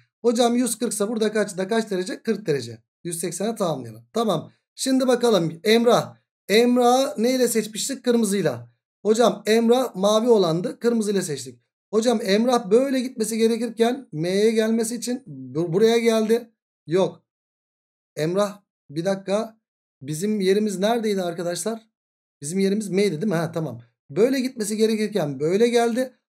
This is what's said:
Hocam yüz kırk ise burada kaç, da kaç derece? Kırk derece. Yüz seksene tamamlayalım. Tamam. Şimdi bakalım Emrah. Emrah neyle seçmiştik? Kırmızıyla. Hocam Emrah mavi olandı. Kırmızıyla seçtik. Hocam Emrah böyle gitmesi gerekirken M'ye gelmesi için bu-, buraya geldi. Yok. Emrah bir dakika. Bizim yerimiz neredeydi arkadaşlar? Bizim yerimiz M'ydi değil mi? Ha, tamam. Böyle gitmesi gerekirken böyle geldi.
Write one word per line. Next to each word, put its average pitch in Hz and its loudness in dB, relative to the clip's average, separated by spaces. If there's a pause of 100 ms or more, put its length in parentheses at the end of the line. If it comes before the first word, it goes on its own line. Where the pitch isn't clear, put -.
(220)
Hocam 240 2
yüz 240 0
kırk 233 -4
ise 202 -2
burada 220 -2
kaç, 202 -2
da 190 -4
kaç 226 -2
derece? 185 -6
Kırk 214 -4
derece. 120 -4 (200)
Yüz 170 -8
seksene 196 -4
tamamlayalım. 131 -4 (100)
Tamam. 180 -2 (240)
Şimdi 262 0
bakalım 233 2
Emrah. 226 4 (340)
Emrah 247 4
neyle 247 2
seçmiştik? 226 -4
Kırmızıyla. 196 0 (340)
Hocam 220 2
Emrah 233 2
mavi 214 2
olandı. 190 2
Kırmızıyla 214 0
seçtik. 135 -10 (300)
Hocam 220 2
Emrah 226 2
böyle 262 4
gitmesi 226 -4
gerekirken 233 0
M'ye 185 0
gelmesi 226 0
için 240 -8
bu-, 139 -6
buraya 220 4
geldi. 226 0 (360)
Yok. 170 -2 (920)
Emrah 190 -2 (280)
bir 156 -6
dakika. 196 -4 (440)
Bizim 165 -4
yerimiz 196 0
neredeydi 214 0
arkadaşlar? 175 -6 (600)
Bizim 160 -6
yerimiz 196 0
M'ydi 175 0
değil 214 -2
mi? 165 -2
Ha, 165 -4
tamam. 139 -8 (280)
Böyle 240 0
gitmesi 220 -6
gerekirken 208 -2
böyle 185 2
geldi. 233 0 (160)